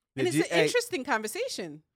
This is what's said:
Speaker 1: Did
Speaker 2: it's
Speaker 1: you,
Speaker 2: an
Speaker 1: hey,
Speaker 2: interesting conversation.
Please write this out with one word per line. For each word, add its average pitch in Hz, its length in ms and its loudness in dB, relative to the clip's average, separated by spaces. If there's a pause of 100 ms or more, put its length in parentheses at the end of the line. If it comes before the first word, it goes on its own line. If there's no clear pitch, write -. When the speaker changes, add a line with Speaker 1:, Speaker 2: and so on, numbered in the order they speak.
(160)
Speaker 1:
Did 135 120 2
Speaker 2:
it's 214 100 0
Speaker 1:
you, - 60 4
Speaker 2:
an - 80 -2
Speaker 1:
hey, 170 140 6
Speaker 2:
interesting - 380 0
conversation. 220 760 -4 (140)